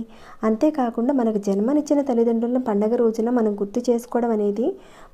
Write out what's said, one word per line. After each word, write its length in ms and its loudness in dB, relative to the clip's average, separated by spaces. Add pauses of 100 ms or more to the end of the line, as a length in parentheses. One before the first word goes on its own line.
(480)
అంతేకాకుండా 720 0
మనకు 280 0
జన్మనిచ్చిన 520 2 (100)
తల్లిదండ్రులను 580 0
పండగ 340 0
రోజున 360 0
మనం 140 2 (100)
గుర్తు 260 -4
చేసుకోవడం 480 0
అనేది 320 0 (440)